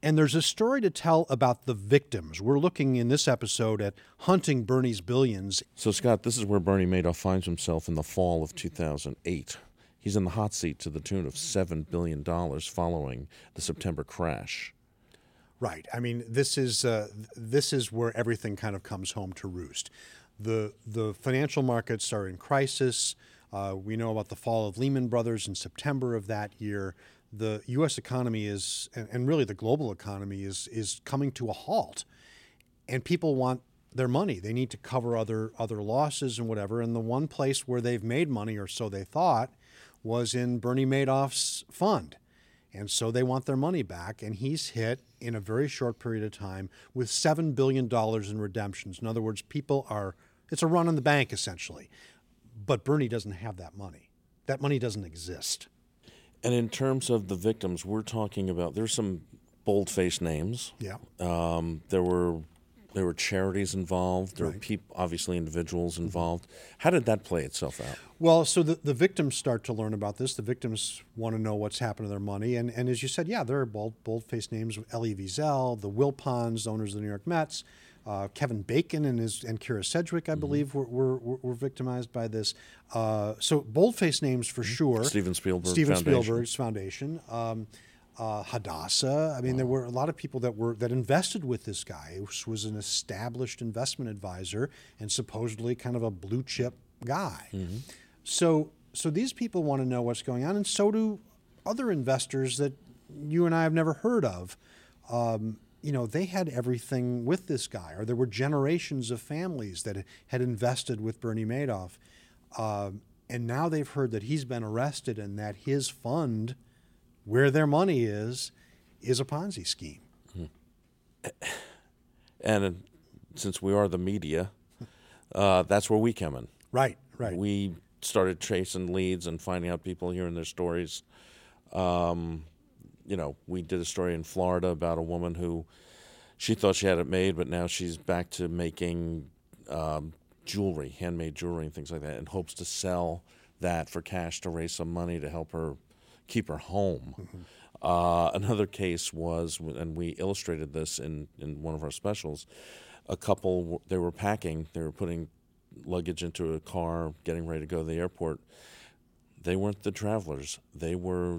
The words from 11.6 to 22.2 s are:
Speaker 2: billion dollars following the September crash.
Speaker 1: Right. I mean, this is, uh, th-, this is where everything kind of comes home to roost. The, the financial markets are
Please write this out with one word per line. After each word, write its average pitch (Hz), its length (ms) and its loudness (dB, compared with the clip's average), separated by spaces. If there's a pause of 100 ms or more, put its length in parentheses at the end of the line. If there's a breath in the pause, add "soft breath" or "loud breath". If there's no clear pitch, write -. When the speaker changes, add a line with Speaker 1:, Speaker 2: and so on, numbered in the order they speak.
Speaker 2:
billion 80 400 -2
dollars 85 440 -2
following 76 600 -2 (280 loud breath)
the - 80 -8
September 78 420 -4
crash. - 680 -4 (840 soft breath)
Speaker 1:
Right. - 360 -4
I 120 60 -2
mean, 120 280 -2
this 135 300 2
is, 127 260 2
uh, 110 300 2
th-, 107 220 -14
this 120 360 2
is 127 200 0
where 117 240 0
everything 113 400 0
kind 110 180 -4
of 92 80 -6
comes 95 300 -6
home 95 220 -6
to - 120 -10
roost. 90 440 -8 (500 loud breath)
The, 107 320 0 (120)
the 107 300 -2
financial 135 480 2
markets 117 500 0
are 104 140 0